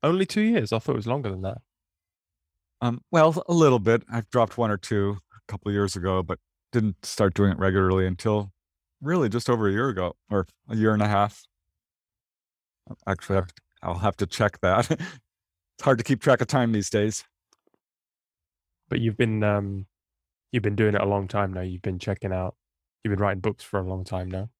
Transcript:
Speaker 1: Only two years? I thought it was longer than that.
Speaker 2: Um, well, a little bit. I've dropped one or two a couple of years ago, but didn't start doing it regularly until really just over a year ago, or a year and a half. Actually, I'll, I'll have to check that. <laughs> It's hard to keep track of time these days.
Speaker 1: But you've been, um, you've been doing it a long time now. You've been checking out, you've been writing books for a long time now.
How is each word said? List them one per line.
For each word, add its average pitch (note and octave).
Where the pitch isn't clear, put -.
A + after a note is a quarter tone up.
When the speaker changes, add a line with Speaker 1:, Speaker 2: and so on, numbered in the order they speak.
Speaker 1:
Only F#3
two -
years? G#3+
I A2+
thought C3
it B2
was A2
longer B2
than F#2
that. G2+
Speaker 2:
Um, A#2+
well, D#3+
a E3+
little D3+
bit. A2+
I've A2+
dropped A#2
one A2+
or G#2
two G2+
a -
couple G2+
of G2+
years G2+
ago, F#2
but E2+
didn't G#2+
start G2
doing G2+
it -
regularly F#2+
until G2+
really D3+
just A#2
over A2
a G2
year A2+
ago, F#2
or G2
a A2+
year A2
and G#2+
a G#2
half. G#2
Actually, F#2+
I'll, F#2
I'll F2+
have G2+
to G2
check -
that. G2+
<laughs> -
It's -
hard C3+
to A2+
keep C3
track C3
of A#2+
time B2
these G#2
days. G#2+
Speaker 1:
But B2+
you've A2
been, A2
um, G2+
you've A#2+
been G#2
doing G#2+
it G2+
a G2+
long G2+
time G2
now. F#2
You've F#2
been F#2
checking G2
out, F#2
you've A2
been G2+
writing G2+
books G#2
for G2+
a -
long F#2
time F#2
now. F#2+